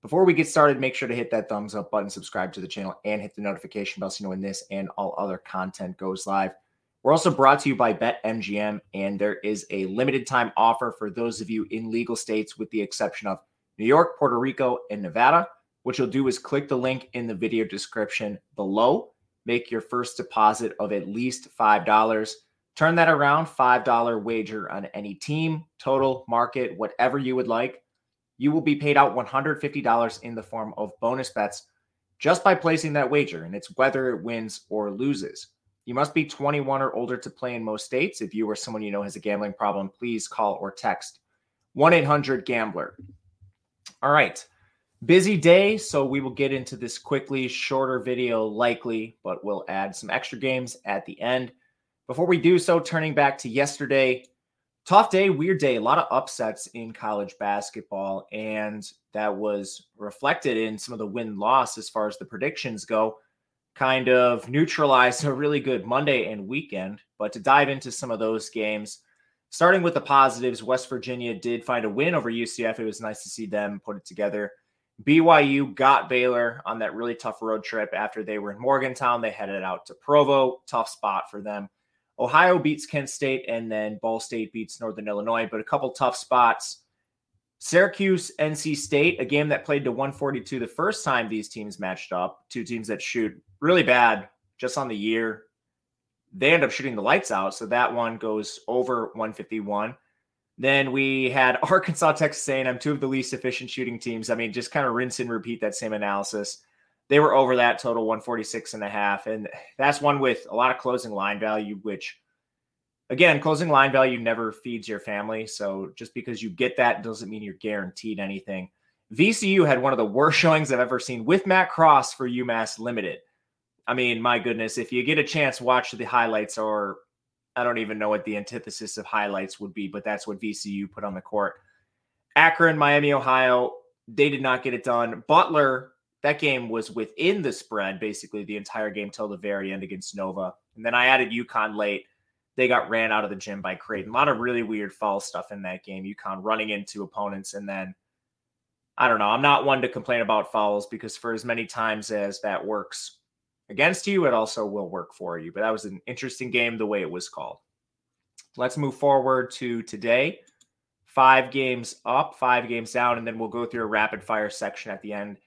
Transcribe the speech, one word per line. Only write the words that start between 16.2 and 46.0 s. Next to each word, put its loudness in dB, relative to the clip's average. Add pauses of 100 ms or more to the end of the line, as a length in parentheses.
is -2
click -4
the 0
link -2
in -6
the -4
video 0
description -6 (160)
below, 2 (360)
make -2
your -4
first -6
deposit 2
of -4
at -4
least -6
five 4
dollars. 2 (420)
Turn 4
that 6
around, 4
five 4
dollar 2
wager -4
on -8
any -10
team, -4 (120)
total, 0
market, -2
whatever 0
you -2
would 0
like. -2 (560)
You 2
will 2
be 2
paid 2
out 6
one -2
hundred -2
fifty -6
dollars 2
in -10
the -8
form -10
of -8
bonus -2
bets -4 (520)
just 2
by 6
placing 0
that 2
wager, 0
and -12
it's -12
whether 2
it -4
wins -8
or -2
loses. -4 (360)
You -10
must 0
be 2
twenty-one -2
or -2
older -4
to -14
play -8
in -8
most -6
states. -2
If -8
you -2
or -2
someone -10
you -8
know -4
has -10
a -12
gambling -4
problem, -4
please -6
call -2
or -10
text -6 (540)
one 6
eight 6
hundred 0
gambler. -4 (1040)
All 2
right. 4 (640)
Busy 6
day, 8
so -2